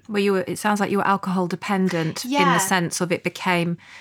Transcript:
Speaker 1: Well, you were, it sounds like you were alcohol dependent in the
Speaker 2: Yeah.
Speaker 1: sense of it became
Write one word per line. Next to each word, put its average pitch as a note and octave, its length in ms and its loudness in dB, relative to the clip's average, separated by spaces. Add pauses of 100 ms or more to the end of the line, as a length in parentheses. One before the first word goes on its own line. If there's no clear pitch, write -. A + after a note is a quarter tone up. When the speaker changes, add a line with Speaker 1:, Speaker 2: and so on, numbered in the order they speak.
Speaker 1:
Well, G3+ 140 0
you G3+ 120 4
were, F#3 120 0
it E3 120 -6
sounds G#3 220 0
like G3 100 0
you G3+ 80 0
were - 80 2
alcohol F#3+ 400 0
dependent F3+ 800 0
in B3 60 -4
the C#4+ 40 0
Speaker 2:
Yeah. C#4+ 220 4
Speaker 1:
sense F3 420 0
of F3 120 -2
it - 120 -2
became F3 540 -2 (220)